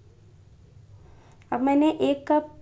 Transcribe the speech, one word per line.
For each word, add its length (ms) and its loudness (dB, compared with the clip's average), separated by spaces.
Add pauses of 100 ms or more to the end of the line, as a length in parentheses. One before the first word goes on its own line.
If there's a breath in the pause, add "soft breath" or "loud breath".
(1500 soft breath)
अब 100 -4
मैंने 280 2
एक 380 -2
कप 340 0